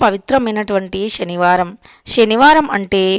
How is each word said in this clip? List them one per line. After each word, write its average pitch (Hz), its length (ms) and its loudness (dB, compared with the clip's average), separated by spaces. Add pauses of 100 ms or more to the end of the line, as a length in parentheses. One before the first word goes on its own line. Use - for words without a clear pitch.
పవిత్రమైనటువంటి 202 1000 -2 (140)
శనివారం. 175 540 0 (440)
శనివారం 262 540 4 (100)
అంటే 196 260 -2 (160)